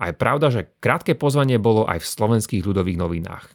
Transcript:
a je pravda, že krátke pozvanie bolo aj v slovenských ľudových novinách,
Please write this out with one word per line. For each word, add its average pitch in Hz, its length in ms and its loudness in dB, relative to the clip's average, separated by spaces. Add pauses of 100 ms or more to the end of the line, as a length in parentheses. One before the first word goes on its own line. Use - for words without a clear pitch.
a 87 100 -4
je - 80 -10
pravda, 139 320 2
že 120 160 -2 (160)
krátke 147 320 0
pozvanie 139 400 2
bolo 110 320 4
aj 87 160 -4
v - 80 -8
slovenských 107 540 0
ľudových 92 340 0
novinách, 87 560 -6